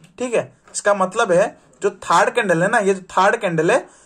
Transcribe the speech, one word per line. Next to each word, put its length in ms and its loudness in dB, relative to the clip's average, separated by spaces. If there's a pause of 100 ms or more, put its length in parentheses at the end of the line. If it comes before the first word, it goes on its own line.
(180)
ठीक 160 -6
है, 220 -4 (180)
इसका 200 0
मतलब 380 0
है 300 0 (200)
जो 80 0
थर्ड 440 0
कैंडल 280 0
है 80 0
ना, 80 2
ये 160 0
जो 80 -14
थर्ड 340 0
कैंडल 340 -2
है, 180 0 (180)